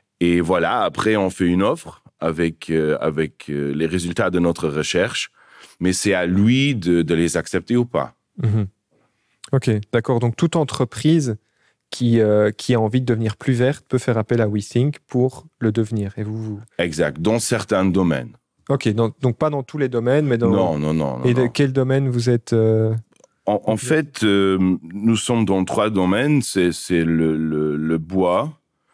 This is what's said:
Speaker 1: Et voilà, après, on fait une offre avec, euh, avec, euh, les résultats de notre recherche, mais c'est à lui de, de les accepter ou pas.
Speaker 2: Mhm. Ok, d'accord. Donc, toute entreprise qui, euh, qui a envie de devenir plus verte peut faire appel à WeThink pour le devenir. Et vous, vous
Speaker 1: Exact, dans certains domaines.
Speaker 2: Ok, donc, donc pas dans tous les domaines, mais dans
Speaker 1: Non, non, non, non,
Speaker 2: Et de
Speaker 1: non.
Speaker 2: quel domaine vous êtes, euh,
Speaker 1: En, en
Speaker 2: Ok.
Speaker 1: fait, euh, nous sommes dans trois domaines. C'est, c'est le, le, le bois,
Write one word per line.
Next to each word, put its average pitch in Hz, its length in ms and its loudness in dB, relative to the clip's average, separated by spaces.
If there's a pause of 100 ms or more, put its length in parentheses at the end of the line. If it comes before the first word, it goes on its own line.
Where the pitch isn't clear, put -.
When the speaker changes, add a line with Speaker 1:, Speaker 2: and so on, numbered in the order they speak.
(220)
Speaker 1:
Et 87 200 2
voilà, 87 400 0
après, 104 340 0
on 98 140 0
fait 90 180 -2
une 90 160 2
offre 131 400 -4 (160)
avec, 82 500 -4
euh, 78 300 0
avec, 78 500 -4
euh, 71 240 -4
les 78 120 -2
résultats 90 440 -2
de 90 100 0
notre 85 280 0
recherche, 78 640 -2 (480)
mais 90 140 2
c'est 101 200 0
à 90 120 0
lui 120 500 4
de, 87 280 2
de 82 120 0
les 85 220 0
accepter 92 400 -2
ou 120 80 2
pas. 71 300 -4 (280)
Speaker 2:
Mhm. 107 240 0 (840)
Ok, 127 180 2 (220)
d'accord. 120 260 0
Donc, 117 160 0
toute 170 220 0
entreprise 139 800 0 (520)
qui, 117 300 2
euh, 104 320 4
qui - 220 -2
a 113 80 2
envie 110 180 0
de 127 60 -4
devenir 113 320 -2
plus - 160 -2
verte 127 340 0
peut 127 100 0
faire 120 200 0
appel 113 240 0
à 110 80 2
WeThink 120 580 -2
pour 127 400 -2 (100)
le 110 140 0
devenir. 107 460 -2
Et 110 60 -6
vous, 107 140 -8
vous 110 220 -10 (180)
Speaker 1:
Exact, 78 440 -2
dans 107 180 2
certains 101 460 0
domaines. 82 480 0 (340)
Speaker 2:
Ok, 139 220 0
donc, 110 320 0
donc 123 160 0
pas 156 120 0
dans 143 140 -4
tous - 140 -12
les 139 100 0
domaines, 127 380 0
mais 123 120 2
dans 117 120 2
Speaker 1:
Non, 92 280 2
non, 76 160 -2
non, 69 260 -2
non, 64 40 -8
Speaker 2:
Et 123 100 2
de 127 100 2
Speaker 1:
non. 120 40 0
Speaker 2:
quel 135 240 0
domaine 135 380 0
vous 120 200 0
êtes, 120 220 0
euh, 110 420 2 (520)
Speaker 1:
En, 104 180 0
en 110 100 0
Speaker 2:
Ok. 101 60 -2
Speaker 1:
fait, 147 440 -2
euh, 95 540 2 (160)
nous 110 220 2
sommes 113 300 0
dans 95 180 0
trois 107 260 0
domaines. 110 520 2
C'est, 87 320 0
c'est 85 320 0
le, 80 300 2
le, 78 400 -2
le 80 220 -2
bois, 92 560 0 (400)